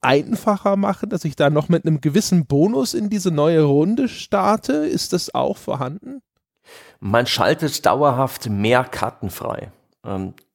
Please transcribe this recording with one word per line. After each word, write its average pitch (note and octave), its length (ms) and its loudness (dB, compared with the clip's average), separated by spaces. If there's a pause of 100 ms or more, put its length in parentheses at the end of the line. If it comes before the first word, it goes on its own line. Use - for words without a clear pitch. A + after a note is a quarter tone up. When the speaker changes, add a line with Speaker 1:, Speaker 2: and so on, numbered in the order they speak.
Speaker 1:
einfacher G3 720 0
machen, G3 340 -2
dass F3+ 140 -4
ich D3 120 -6
da C#3+ 140 2
noch D3 200 0
mit E3 160 2
einem D#3 160 0
gewissen E3 460 2
Bonus G#3+ 480 2
in G#3 140 -2
diese F#3+ 220 -2
neue D#3 300 4
Runde E3+ 480 2
starte. G#3 640 -2
Ist D4+ 400 -2
das - 220 -4
auch C#3 220 -2
vorhanden? E3 640 -8 (800)
Speaker 2:
Man A#2 280 2
schaltet C3+ 580 0
dauerhaft C3 640 0
mehr A2 360 2
Karten - 440 -8
frei. - 420 -10 (320)
Ähm, F#2+ 300 -8 (220)